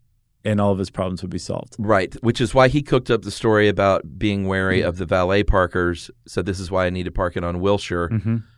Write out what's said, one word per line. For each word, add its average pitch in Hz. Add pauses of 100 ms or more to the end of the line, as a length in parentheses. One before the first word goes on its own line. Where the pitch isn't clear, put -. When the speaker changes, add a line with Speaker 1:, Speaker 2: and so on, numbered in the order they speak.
(480)
Speaker 1:
and 104
all 101
of 95
his 95
problems 92
would 92
be -
solved. -
Speaker 2:
Right, 101
which 117
is 113
why 131
he 143
cooked 131
up 110
the 101
story 107
about 98
being 101
wary 95
Speaker 1:
Yeah. 78
Speaker 2:
of 87
the 92
valet 92
parkers. 90 (160)
So -
this 95
is 87
why 92
I 90
need 90
to 87
park 90
it 90
on 87
Wilshire. 90
Speaker 1:
Mm-hmm. 113 (200)